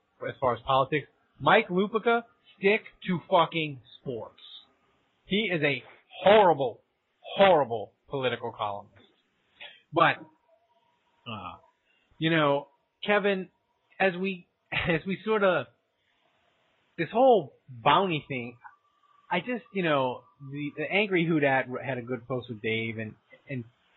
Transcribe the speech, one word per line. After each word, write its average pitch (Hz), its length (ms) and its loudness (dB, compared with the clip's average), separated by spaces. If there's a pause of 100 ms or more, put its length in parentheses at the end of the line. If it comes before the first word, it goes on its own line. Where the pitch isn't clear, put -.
(280)
as 120 120 -8
far 123 140 0
as 113 120 -6
politics. 135 420 0 (320)
Mike 185 300 4
Lupica, 214 520 -2 (360)
stick 208 240 2 (260)
to 180 120 -2 (100)
fucking 156 500 0 (200)
sports. 117 400 -10 (840)
He 202 260 -2
is 165 120 0
a 139 200 -2 (400)
horrible, 175 580 6 (540)
horrible 139 580 4 (160)
political 120 420 -4
columnist. 104 440 -8 (960)
But 151 260 2 (1080)
uh, 95 260 -12 (640)
you 160 120 -2
know, 147 380 0 (380)
Kevin, 196 440 0 (500)
as 190 200 2
we, 185 280 -6 (120)
<laughs> - 120 -20
as 165 340 -2
we 190 200 -4
sorta, 196 420 0 (1300)
this 160 140 -6
whole 220 420 4 (160)
bounty 147 580 0
thing, 120 300 -10 (760)
I 175 80 -2
just, 233 240 -8 (100)
you 190 100 -2
know, 135 380 0 (300)
the, 147 260 -8
the 151 140 -6
Angry 185 340 0
Houdat 143 400 2 (200)
had 131 120 -4
a 123 40 -6
good 120 260 -8
post 127 220 -6
with 107 120 -12
Dave 113 360 -4
and, 110 160 -10 (360)
and, 123 140 -8 (340)